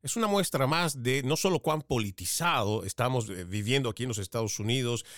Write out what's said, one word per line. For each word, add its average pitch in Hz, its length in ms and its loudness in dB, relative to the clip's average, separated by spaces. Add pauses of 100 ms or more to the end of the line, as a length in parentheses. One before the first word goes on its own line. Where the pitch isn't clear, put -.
Es - 120 -4
una 226 120 0
muestra 175 400 2
más 151 340 0
de 127 220 0
no 135 120 2
solo 180 240 2
cuán 156 220 0
politizado 107 1040 0
estamos, 120 440 0
eh, 90 160 -8
viviendo 110 440 0
aquí 117 140 -4
en 127 60 -2
los 107 100 -4
Estados 107 400 -4
Unidos, 120 440 0 (140)